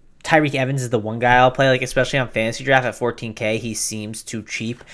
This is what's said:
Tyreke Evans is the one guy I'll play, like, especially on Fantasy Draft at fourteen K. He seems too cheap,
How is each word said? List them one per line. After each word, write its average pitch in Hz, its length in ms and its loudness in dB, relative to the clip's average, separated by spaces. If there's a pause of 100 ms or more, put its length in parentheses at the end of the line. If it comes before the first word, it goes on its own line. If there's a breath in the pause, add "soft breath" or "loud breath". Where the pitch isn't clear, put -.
(240)
Tyreke 151 300 2
Evans 131 280 0
is 120 60 -4
the 117 100 0
one 107 200 -4
guy 123 180 4
I'll 127 140 8
play, 135 180 2
like, 127 140 2
especially 127 360 0
on 123 120 -2
Fantasy 117 340 -2
Draft 131 220 4
at 107 80 -4
fourteen 117 400 -4
K. 113 240 -2
He 110 160 -6
seems 107 480 -6
too 110 200 -10
cheap, 113 400 -8 (120 loud breath)